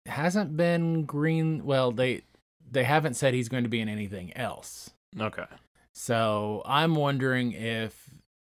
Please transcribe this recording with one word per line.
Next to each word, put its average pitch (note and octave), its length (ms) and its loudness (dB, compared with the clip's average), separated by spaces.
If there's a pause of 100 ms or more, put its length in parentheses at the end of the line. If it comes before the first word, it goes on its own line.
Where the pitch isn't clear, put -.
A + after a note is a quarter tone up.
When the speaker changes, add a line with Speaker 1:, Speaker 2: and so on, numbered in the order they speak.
Speaker 1:
hasn't D#3+ 500 -2
been E3 480 2
green, D#3+ 600 0
well, C3 280 2
they, B2 300 0 (480)
they B2+ 140 2
haven't D3 300 2
said C3+ 180 2
he's B2 160 0
going B2+ 160 0
to A2+ 60 0
be A2+ 100 0
in A2 80 -2
anything G2+ 480 -6
else. - 540 -10 (280)
Speaker 2:
Okay. G#2+ 280 -6 (480)
Speaker 1:
So G#2+ 720 0
I'm D#3+ 280 2
wondering C3 580 2
if A2 580 -6 (380)